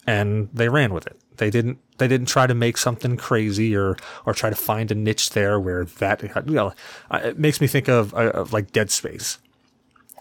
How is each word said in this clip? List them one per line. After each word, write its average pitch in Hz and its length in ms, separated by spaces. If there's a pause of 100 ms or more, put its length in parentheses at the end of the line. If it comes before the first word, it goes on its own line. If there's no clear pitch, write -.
and 104 460
they 117 160
ran 127 240
with 78 140
it. - 120 (180)
They 107 120
didn't, 117 300 (180)
they 131 100
didn't 123 200
try 131 200
to 123 60
make 117 240
something 123 400
crazy 110 580
or, 98 220 (280)
or 110 80
try 113 160
to 107 60
find 110 360
a 104 40
niche 107 360
there 104 280
where 90 260
that, 98 360
you 127 320
know, 104 200 (360)
I, 80 100
it 120 200
makes 151 220
me 143 60
think 131 200
of, 113 260
uh, 113 200
of, 92 200
like, 104 180
Dead 107 200
Space. - 480 (800)